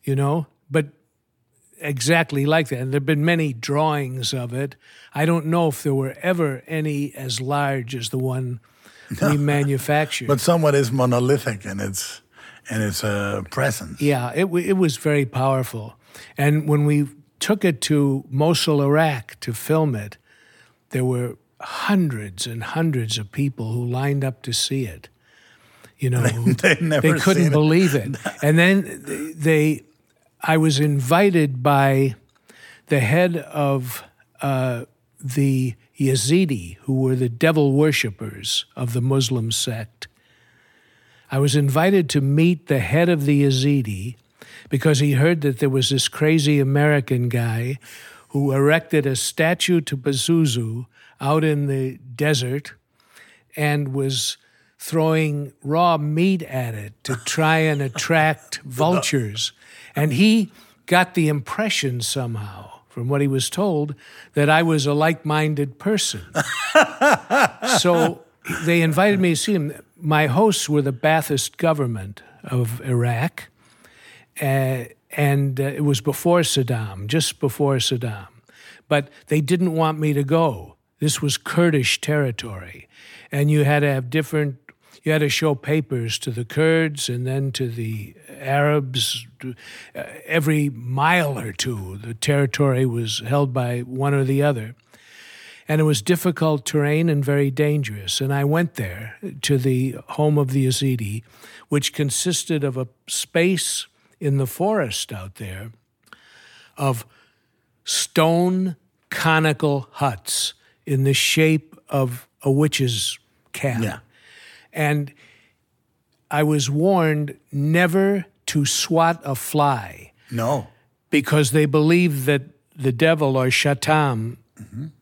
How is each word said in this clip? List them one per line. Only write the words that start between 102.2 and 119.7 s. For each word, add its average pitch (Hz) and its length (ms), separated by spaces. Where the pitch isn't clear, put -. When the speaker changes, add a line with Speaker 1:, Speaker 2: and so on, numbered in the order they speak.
Speaker 1:
of 127 120
a 127 100
space - 800
in 143 180
the 131 100
forest 175 640
out 95 220
there 101 360
of 131 280
stone 175 920
conical 156 840
huts - 640
in 135 200
the 139 80
shape 156 640
of 127 400
a 139 80
witch's 135 680
cap. 120 280
Speaker 2:
Yeah. 107 180
Speaker 1:
And 147 400
I 147 140
was 147 260
warned 156 680
never 175 760
to 143 180
swat 165 580
a 139 120
fly. 123 760